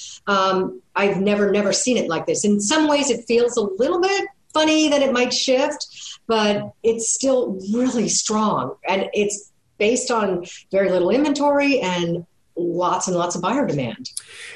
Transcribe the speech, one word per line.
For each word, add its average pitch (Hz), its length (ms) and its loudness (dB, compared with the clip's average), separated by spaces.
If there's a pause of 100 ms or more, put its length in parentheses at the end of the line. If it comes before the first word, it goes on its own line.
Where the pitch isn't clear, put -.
(280)
Um, 190 520 0 (140)
I've 196 260 0
never, 202 300 2
never 196 220 2
seen 247 240 0
it 180 120 -2
like 160 180 -4
this. 160 180 0
In 208 160 4
some 311 260 2
ways, 285 240 2
it - 140 -2
feels 240 320 2
a 226 60 0
little 262 380 0
bit 392 280 0 (240)
funny 311 360 4
that 277 140 2
it 247 100 2
might 247 220 0
shift, 277 540 0 (400)
but 208 440 0 (120)
it's 226 280 0
still 254 460 0 (160)
really 240 340 0
strong. 175 680 -2 (120)
And 190 240 -2
it's - 380 -4 (280)
based 240 340 0
on 196 320 -2 (260)
very 190 220 2
little 180 180 2
inventory 285 680 2
and 175 440 -2 (300)
lots 175 540 -2
and 180 80 0
lots 175 180 -2
of 165 80 -6
buyer 233 240 0
demand. 131 440 -6 (460)